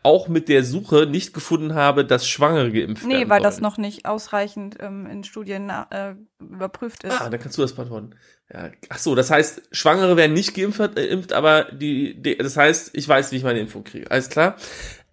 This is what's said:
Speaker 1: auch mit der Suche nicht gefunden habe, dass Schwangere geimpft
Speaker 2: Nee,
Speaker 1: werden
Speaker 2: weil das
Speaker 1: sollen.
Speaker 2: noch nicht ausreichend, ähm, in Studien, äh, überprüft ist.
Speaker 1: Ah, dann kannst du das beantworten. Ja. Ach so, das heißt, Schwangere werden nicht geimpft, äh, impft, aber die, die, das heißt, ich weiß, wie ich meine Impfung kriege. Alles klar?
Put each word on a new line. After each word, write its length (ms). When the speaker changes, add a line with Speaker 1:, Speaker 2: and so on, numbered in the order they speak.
Speaker 1:
auch 240
mit 220
der 140
Suche 440
nicht 260
gefunden 400
habe, 320
dass 220
Schwangere 440
geimpft 360
Speaker 2:
Nee, 80
Speaker 1:
werden 140
Speaker 2:
weil 120
das 140
Speaker 1:
sollen. 80
Speaker 2:
noch 160
nicht 260
ausreichend, 720
ähm, 280
in 160
Studien, 480
äh, 240
überprüft 640
ist. 140
Speaker 1:
Ah, 80
dann 120
kannst 180
du 60
das 100
beantworten. 380
Ja. 160
Ach 100
so, 160
das 160
heißt, 400
Schwangere 440
werden 180
nicht 200
geimpft, 420
äh, 120
impft, 260
aber 380
die, 500
die, 160
das 180
heißt, 380
ich 160
weiß, 220
wie 60
ich 60
meine 160
Impfung 240
kriege. 280
Alles 180
klar? 280